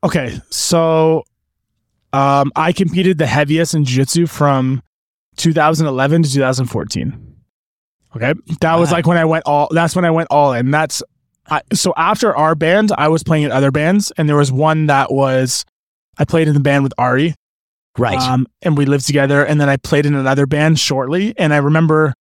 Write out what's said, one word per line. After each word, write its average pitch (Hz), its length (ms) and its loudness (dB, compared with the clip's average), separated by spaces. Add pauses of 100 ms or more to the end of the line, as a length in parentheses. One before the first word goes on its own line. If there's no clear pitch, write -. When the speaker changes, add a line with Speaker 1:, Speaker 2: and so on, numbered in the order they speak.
Speaker 1:
Okay, 135 360 -4 (100)
so, 160 720 0 (880)
um, 139 420 2
I 160 180 0
competed 180 460 0
the 156 80 0
heaviest 147 480 0
in 151 100 0
jiu-jitsu 135 420 0
from 131 560 -2 (540)
two 165 160 0
thousand 156 360 2
eleven 139 340 0
to 139 100 0
two 139 80 0
thousand 131 260 0
fourteen. - 720 -8 (800)
Okay, 127 200 -2 (260)
that 165 160 2
was, 170 140 2
Speaker 2:
Wow. 170 80 0
Speaker 1:
like, 165 100 -2
when 175 80 2
I 165 80 2
went 160 220 -2
all, 147 260 0
that's 165 240 0
when 180 80 0
I 170 80 2
went 165 180 -2
all 143 220 2
in. 123 180 -2
That's, 151 320 -2 (480)
I, 151 120 -2 (100)
so 185 240 -2
after 202 400 0
our 156 180 2
band, 185 420 0
I 151 120 0
was 160 160 0
playing 156 200 0
in 139 80 -2
other 135 200 2
bands, 170 440 0
and 156 120 0
there 147 80 2
was 139 160 2
one 156 340 2
that 139 260 2
was, 131 520 0 (540)
I 151 60 0
played 160 220 0
in 151 80 2
the 143 60 2
band 139 240 2
with 131 140 -4
Ari. 127 360 0 (640)
Speaker 2:
Right. 113 200 0
Speaker 1:
Um, 127 280 0 (160)
and 156 140 0
we 143 100 2
lived 139 200 0
together, 143 380 2
and 147 160 0
then 143 80 2
I 139 80 0
played 147 300 -2
in 147 80 0
another 135 320 0
band 151 340 2
shortly, 151 580 -2
and 156 160 0
I 147 40 2
remember 156 640 2